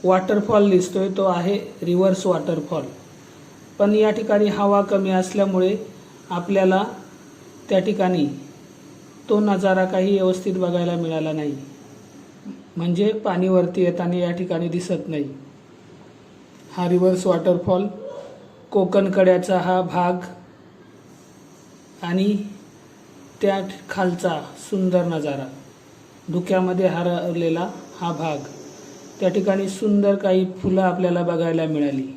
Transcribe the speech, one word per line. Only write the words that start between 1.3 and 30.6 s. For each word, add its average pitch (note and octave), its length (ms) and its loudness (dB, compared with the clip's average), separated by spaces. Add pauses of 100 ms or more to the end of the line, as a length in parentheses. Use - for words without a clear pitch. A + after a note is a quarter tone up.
रिव्हर्स F#3 420 2
वॉटरफॉल, D#3+ 580 -2 (960)
पण G#3 160 4
या G#3+ 140 6
ठिकाणी G#3 360 2
हवा G3+ 360 4
कमी G3 280 0
असल्यामुळे F#3 680 2 (520)
आपल्याला F#3+ 540 2 (840)
त्या G3 100 4
ठिकाणी F#3 460 0 (1040)
तो G#3 100 4
नजारा F#3+ 460 2
काही F#3+ 280 2
व्यवस्थित F#3 400 2
बघायला F3 420 0
मिळाला D#3+ 360 -2
नाही, D3+ 240 -4 (1200)
म्हणजे F3 300 0
पाणी G3+ 400 -2
वरती F3+ 360 2
येताना F3 320 0
या F3 160 -2
ठिकाणी E3+ 380 -4
दिसत F3 380 -6
नाही. D3+ 160 -4 (1500)
हा F3+ 120 -2
रिव्हर्स F#3 380 2
वॉटरफॉल, F3+ 600 2 (840)
कोकण G3 400 2
कड्याचा F#3 460 4
हा F#3 240 0
भाग F3+ 320 -2 (1900)
आणि F#3+ 360 0 (1040)
त्या G3 260 0 (220)
खालचा F3 520 -2 (280)
सुंदर F3+ 340 2
नजारा, D3 440 -4 (840)
धुक्यामध्ये F#3 560 0
हरवलेला E3+ 840 -2 (300)
हा E3+ 120 -4
भाग, D#3 260 -4 (840)
त्या F#3 100 2
ठिकाणी G3 400 0
सुंदर G3+ 460 2
काही F#3+ 300 2
फुलं F#3 360 -2